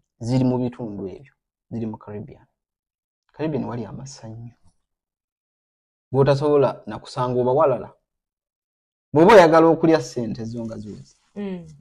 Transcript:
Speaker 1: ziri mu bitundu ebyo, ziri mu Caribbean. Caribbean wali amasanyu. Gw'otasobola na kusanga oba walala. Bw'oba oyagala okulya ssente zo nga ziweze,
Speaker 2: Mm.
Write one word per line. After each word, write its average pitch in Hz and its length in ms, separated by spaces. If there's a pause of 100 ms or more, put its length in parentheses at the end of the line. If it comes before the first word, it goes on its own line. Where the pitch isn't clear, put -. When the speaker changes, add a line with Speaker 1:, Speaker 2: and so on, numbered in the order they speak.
(200)
Speaker 1:
ziri 127 240
mu 127 140
bitundu 113 500
ebyo, - 260 (380)
ziri 113 140
mu 107 120
Caribbean. - 480 (880)
Caribbean 143 320
wali 113 200
amasanyu. 117 680 (1600)
Gw'otasobola 139 760
na 107 140
kusanga 123 420
oba 123 120
walala. 131 360 (1200)
Bw'oba 170 200
oyagala 165 340
okulya 160 340
ssente 113 440
zo 117 200
nga 110 120
ziweze, 107 380 (200)
Speaker 2:
Mm. 185 300 (160)